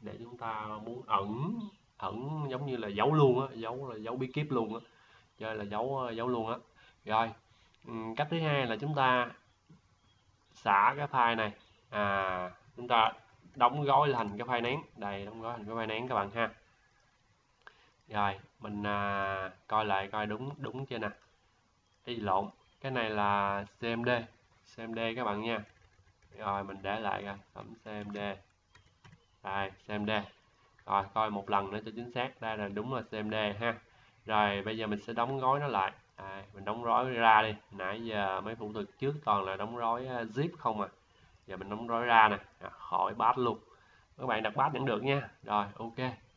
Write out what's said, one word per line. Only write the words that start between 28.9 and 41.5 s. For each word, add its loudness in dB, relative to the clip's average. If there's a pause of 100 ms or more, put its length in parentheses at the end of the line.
Đây, -4 (160)
C -8
M -2
D. 0 (760)
Rồi, 2 (100)
coi 2
một -4
lần 2
nữa -2
cho -10
chính -10
xác. -4
Đây -4
là -4
đúng -4
là -4
C -14
M -4
D -2 (240)
ha. 0 (520)
Rồi, 4
bây -4
giờ -2
mình 0
sẽ -8
đóng 0
gói 4
nó -2
lại. 2 (260)
Đây, -12 (100)
mình -12
đóng -2
gói 4
ra 8
đi. 2 (160)
Nãy -6
giờ 0
mấy -6
thủ -8
thuật -4 (140)
trước -2 (100)
toàn 4
là -4
đóng -6
gói, -2
à, -4
zip -2
không -2
à. -2 (600)
Giờ -8